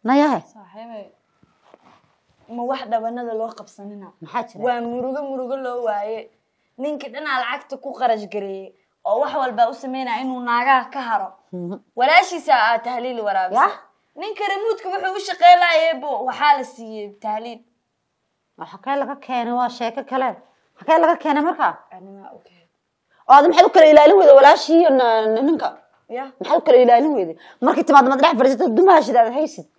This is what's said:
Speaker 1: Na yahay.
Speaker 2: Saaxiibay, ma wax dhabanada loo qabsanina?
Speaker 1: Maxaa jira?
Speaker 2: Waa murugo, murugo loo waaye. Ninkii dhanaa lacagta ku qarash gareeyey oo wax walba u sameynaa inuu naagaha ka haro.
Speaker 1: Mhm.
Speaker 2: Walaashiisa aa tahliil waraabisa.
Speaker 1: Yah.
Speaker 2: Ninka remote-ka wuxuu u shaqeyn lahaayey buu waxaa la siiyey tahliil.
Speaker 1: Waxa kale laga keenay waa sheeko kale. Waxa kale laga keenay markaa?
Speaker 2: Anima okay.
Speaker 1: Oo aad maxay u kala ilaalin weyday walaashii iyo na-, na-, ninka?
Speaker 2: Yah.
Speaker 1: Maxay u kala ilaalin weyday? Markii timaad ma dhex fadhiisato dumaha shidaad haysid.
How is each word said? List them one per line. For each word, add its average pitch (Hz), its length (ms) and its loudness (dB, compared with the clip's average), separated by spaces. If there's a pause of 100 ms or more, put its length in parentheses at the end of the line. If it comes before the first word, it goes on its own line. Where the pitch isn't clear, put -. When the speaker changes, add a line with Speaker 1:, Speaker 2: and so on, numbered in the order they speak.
Speaker 1:
Na 247 100 0
yahay. 285 280 0
Speaker 2:
Saaxiibay, 214 640 -20 (1400)
ma 240 140 -10
wax 269 260 -6
dhabanada 233 440 -8
loo 220 160 -8
qabsanina? 202 580 -20 (120)
Speaker 1:
Maxaa 233 240 -10
jira? 208 200 -16
Speaker 2:
Waa 240 180 -4
murugo, 254 420 -8
murugo 269 340 -8
loo 247 260 -10
waaye. 214 360 -8 (600)
Ninkii 277 300 -10
dhanaa 277 300 -8
lacagta 254 380 -10
ku 277 160 -14
qarash 220 340 -4
gareeyey 196 400 -12 (380)
oo 214 140 -2
wax 269 160 -4
walba 247 300 -2
u 254 80 -6
sameynaa 254 460 -8
inuu 262 200 -8
naagaha 247 520 0
ka 277 100 -10
haro. 208 280 -6 (200)
Speaker 1:
Mhm. 180 260 -10 (180)
Speaker 2:
Walaashiisa 320 600 0
aa 226 240 0
tahliil 240 420 -8
waraabisa. 196 400 -2
Speaker 1:
Yah. 403 120 0 (420)
Speaker 2:
Ninka 403 280 -10
remote-ka 403 460 -6
wuxuu 381 260 -6
u 403 40 -8
shaqeyn 349 400 6
lahaayey 330 400 0
buu 254 260 -8
waxaa 285 280 0
la 262 100 -2
siiyey 220 440 -14 (120)
tahliil. 226 400 -10 (1000)
Speaker 1:
Waxa - 180 -18
kale 277 220 -6
laga 277 160 -8
keenay 240 380 -8
waa 247 160 -4
sheeko 277 340 -10
kale. 262 260 -4 (420)
Waxa - 140 -20
kale 320 160 2
laga 330 160 2
keenay 294 260 -4
markaa? 311 300 -2 (140)
Speaker 2:
Anima 190 440 -20
okay. - 260 -20 (720)
Speaker 1:
Oo 254 60 8
aad 285 120 8
maxay 349 180 6
u - 40 2
kala 320 160 6
ilaalin 302 320 6
weyday 294 180 8
walaashii 302 440 6
iyo 339 100 4
na-, 233 380 2
na-, 220 140 -2
ninka? 277 280 -4 (400)
Speaker 2:
Yah. 254 260 -12
Speaker 1:
Maxay - 220 -4
u - 40 0
kala 254 160 2
ilaalin 247 360 4
weyday? 170 220 -6 (220)
Markii 277 260 -2
timaad 277 240 6
ma 269 100 0
dhex 311 160 2
fadhiisato 262 360 0
dumaha 330 320 4
shidaad 233 320 0
haysid. 302 320 -6 (140)